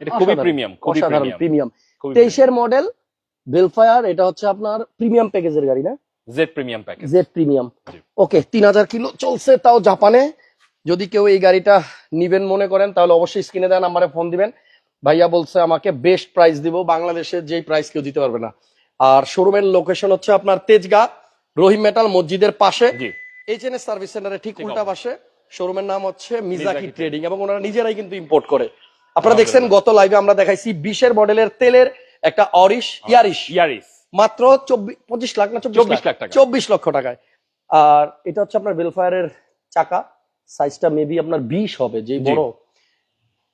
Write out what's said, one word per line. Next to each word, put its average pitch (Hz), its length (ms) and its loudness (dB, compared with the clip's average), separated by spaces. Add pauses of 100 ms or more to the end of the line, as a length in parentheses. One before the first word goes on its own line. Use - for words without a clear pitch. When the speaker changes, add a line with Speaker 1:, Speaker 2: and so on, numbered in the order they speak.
Speaker 1:
এটা 156 100 -10
খুবই 185 120 -2
Speaker 2:
অসাধারণ, 185 180 0
Speaker 1:
প্রিমিয়াম, 135 400 -4
খুবই - 100 -4
Speaker 2:
অসাধারণ 156 200 -2
Speaker 1:
প্রিমিয়াম। 139 260 -2
Speaker 2:
প্রিমিয়াম। 151 320 -2 (300)
Speaker 1:
খুবই 139 160 -8
Speaker 2:
তেইশের 240 300 4
Speaker 1:
প্রিমিয়াম। 247 200 2
Speaker 2:
মডেল 262 200 0 (680)
ভেলফায়ার, 220 520 2
এটা 180 200 0
হচ্ছে 185 220 -4
আপনার 208 320 -4 (180)
প্রিমিয়াম 226 320 0
প্যাকেজের 160 360 -2
গাড়ি 135 180 -2
না? 240 140 -6 (380)
Speaker 1:
জেড 156 180 -2
প্রিমিয়াম 120 300 -10
প্যাকেজ। 135 280 -12
Speaker 2:
জেড 180 220 2
প্রিমিয়াম। 143 360 -2 (220)
Speaker 1:
জি। 90 60 -20 (200)
Speaker 2:
ওকে, 165 240 2 (100)
তিন 214 140 2
হাজার 202 200 4
কিলো 226 240 -8 (100)
চলছে, 262 380 0
তাও 240 220 4
জাপানে। 214 520 4 (540)
যদি 180 220 -4
কেউ 202 200 0
এই 196 120 4
গাড়িটা 185 360 4 (360)
নিবেন 175 340 0
মনে 196 220 -2
করেন, 196 260 0
তাহলে 175 200 4
অবশ্যই 170 300 0
স্ক্রিনে 185 240 -4
দেন 185 120 2
নাম্বারে 180 340 0
ফোন 165 200 -4
দিবেন। 196 160 -2 (560)
ভাইয়া 165 220 4
বলছে 170 300 -2 (100)
আমাকে 165 240 -2
বেস্ট 165 420 -2
প্রাইস 165 260 4
দিব, 165 240 -6
বাংলাদেশে 170 580 -4
যেই 165 200 -8
প্রাইস 151 300 -4
কেউ 156 100 -6
দিতে 139 180 -6
পারবে 120 200 -2
না। 113 100 -8 (500)
আর 135 240 4 (100)
শোরুমের 196 300 2
লোকেশন 185 480 0
হচ্ছে - 280 -2
আপনার 196 180 0 (100)
তেজগাঁ, 208 400 2 (500)
রহিম 196 240 4
মেটাল 214 260 2
মসজিদের 185 440 0
পাশে, 226 400 2
Speaker 1:
জি। - 200 -8 (360)
Speaker 2:
এইচএনএস 240 380 -8
সার্ভিস 196 260 -10
সেন্টারের 196 280 -10
ঠিক 208 180 -12
Speaker 1:
ঠিক 214 80 -12
Speaker 2:
উল্টা 208 160 -6
Speaker 1:
আছে। 202 60 -8
Speaker 2:
পাশে। 196 240 -8 (380)
শোরুমের 180 340 -6
নাম 196 220 -6
হচ্ছে 220 360 -8
মিজাকি 202 60 -8
Speaker 1:
মিজাকি 156 400 -6
Speaker 2:
ট্রেডিং, 156 380 -8
এবং 196 160 -6
ওনারা 202 180 -6
নিজেরাই 220 360 -4
কিন্তু 196 200 -12
ইম্পোর্ট 156 320 -2
করে। 127 220 0 (460)
আপনারা 220 200 4
দেখছেন 226 280 4
Speaker 1:
আলহামদুলিল্লাহ। 202 180 4
Speaker 2:
গত 214 180 4
লাইভে 196 160 4
আমরা 202 180 4
দেখাইছি 196 400 -2
বিশের 208 400 -2
মডেলের 214 360 2 (100)
তেলের 254 280 6 (420)
একটা 208 140 2 (200)
অরিশ, 220 440 0
ইয়ারিশ। 220 420 2
Speaker 1:
ইয়ারিশ। 156 340 -2 (300)
Speaker 2:
মাত্র 240 440 2 (100)
চব্বিশ, 233 280 -4 (120)
পঁচিশ 233 300 -8
লাখ 208 140 0
না 233 80 -8
চব্বিশ 220 180 -8
লাখ? 233 80 6
Speaker 1:
চব্বিশ 147 200 -2
লাখ 143 140 -2
টাকা। 110 120 -12
Speaker 2:
চব্বিশ 254 400 2
লক্ষ 170 180 -2
টাকায়। 131 260 -4 (540)
আর 147 380 4 (180)
এটা 175 160 -4
হচ্ছে 202 160 -4
আপনার 196 160 -6
ভেলফায়ারের 175 540 -4 (420)
চাকা, 170 340 -4 (440)
সাইজটা 147 420 -4
maybe 151 300 -4
আপনার 160 200 -4
বিশ 151 420 -6
হবে, 113 200 -6
যেই 127 180 -8
Speaker 1:
জি। 131 120 -2
Speaker 2:
বড়। 127 200 -2 (1040)